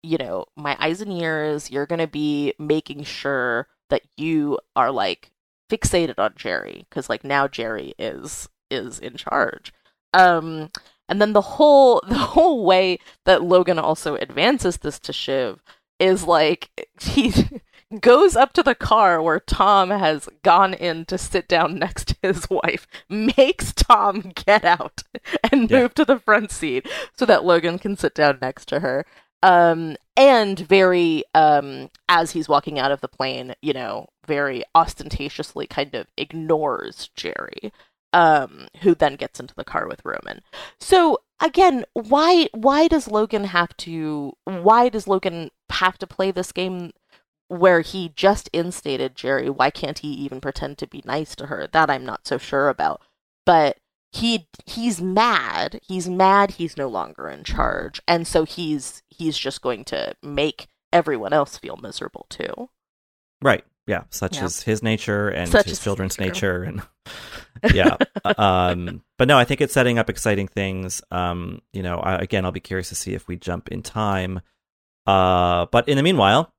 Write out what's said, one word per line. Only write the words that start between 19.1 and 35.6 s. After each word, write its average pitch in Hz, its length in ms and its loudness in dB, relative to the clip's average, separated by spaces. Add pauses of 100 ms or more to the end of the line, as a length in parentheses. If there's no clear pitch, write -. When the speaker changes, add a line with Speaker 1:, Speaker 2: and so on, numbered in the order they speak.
Speaker 1:
where 160 180 0
Tom 196 500 4
has 160 380 0 (140)
gone 190 320 6
in 165 320 -6
to 185 100 -6
sit - 320 -4
down 165 300 2
next - 300 -6
to - 140 -2
his 175 280 -2
wife, - 360 -4 (220)
makes 247 640 0
Tom 202 640 2
get 214 300 2
out - 380 -2 (480)
and 233 200 2
Speaker 2:
Yeah. 247 120 6
Speaker 1:
move 247 120 -2
to 311 100 2
the 254 140 4
front 208 320 0
seat 131 360 -6 (300)
so 254 100 -2
that - 180 6
Logan 170 340 2
can 202 180 -4
sit - 180 -4
down 143 280 2
next - 260 -8
to 143 120 -2
her. 139 260 -4 (360)
Um, 170 540 4 (200)
and 233 420 6
very, 180 640 2 (120)
um, 143 560 2 (180)
as 170 240 2
he's 156 160 -6
walking 143 300 0
out 135 120 0
of 143 100 -2
the - 80 -10
plane, 127 540 -8
you 147 100 -4
know, 113 360 -8 (180)
very 143 380 -4 (100)
ostentatiously 147 920 -4